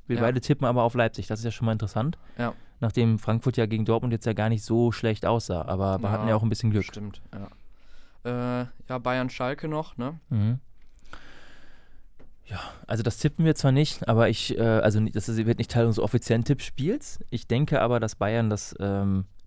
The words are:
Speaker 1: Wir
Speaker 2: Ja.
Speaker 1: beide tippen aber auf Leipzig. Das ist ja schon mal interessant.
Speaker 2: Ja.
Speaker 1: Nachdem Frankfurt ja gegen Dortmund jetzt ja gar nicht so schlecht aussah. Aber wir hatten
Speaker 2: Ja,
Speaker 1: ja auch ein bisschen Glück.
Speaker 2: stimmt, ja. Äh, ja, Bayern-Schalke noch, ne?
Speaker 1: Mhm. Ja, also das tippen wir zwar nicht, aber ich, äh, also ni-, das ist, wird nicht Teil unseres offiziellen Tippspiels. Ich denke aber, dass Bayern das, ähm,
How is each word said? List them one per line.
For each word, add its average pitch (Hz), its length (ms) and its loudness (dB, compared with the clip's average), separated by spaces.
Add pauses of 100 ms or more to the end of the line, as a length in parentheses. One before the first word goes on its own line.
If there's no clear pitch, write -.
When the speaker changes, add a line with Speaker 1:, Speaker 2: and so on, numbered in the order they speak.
Speaker 1:
Wir 120 100 -2
Speaker 2:
Ja. 117 60 2
Speaker 1:
beide 123 180 2
tippen - 260 2
aber 120 160 4
auf 117 120 2
Leipzig. 113 320 0
Das 110 120 -4
ist 113 60 -6
ja 117 60 -4
schon 113 160 -2
mal 113 60 2
interessant. 113 460 -2 (180)
Speaker 2:
Ja. 120 160 -4 (280)
Speaker 1:
Nachdem 113 380 2
Frankfurt 113 380 0
ja 117 100 4
gegen 110 200 0
Dortmund 117 260 2
jetzt - 140 -2
ja 110 80 2
gar 104 160 2
nicht 107 140 0
so 117 280 4
schlecht 110 320 -2
aussah. 95 380 0
Aber 95 400 0
wir 101 80 0
hatten 101 140 -2
Speaker 2:
Ja, 113 60 2
Speaker 1:
ja 110 60 4
auch 107 60 0
ein 113 80 2
bisschen 107 200 0
Glück. 104 140 2
Speaker 2:
stimmt, - 380 -12 (100)
ja. - 1300 -8
Äh, 123 40 -8 (220)
ja, 127 100 -4
Bayern-Schalke 127 720 -4
noch, 156 280 -6
ne? 143 220 -6 (100)
Speaker 1:
Mhm. 113 300 2 (1900)
Ja, 98 160 -10 (260)
also 110 160 -2
das 113 160 -2
tippen 156 260 2
wir 156 120 4
zwar 135 160 4
nicht, 147 360 2
aber 113 200 6
ich, - 280 -2
äh, 110 60 2
also 110 380 6
ni-, 110 100 2
das - 180 -2
ist, 113 180 0
wird 117 120 4
nicht 120 120 -2
Teil 117 160 4
unseres 110 180 2
offiziellen 113 400 2
Tippspiels. - 760 -2 (120)
Ich - 180 -6
denke 139 340 2
aber, 120 160 4
dass 110 160 -2
Bayern 110 360 2
das, - 280 -4
ähm, 98 460 2 (220)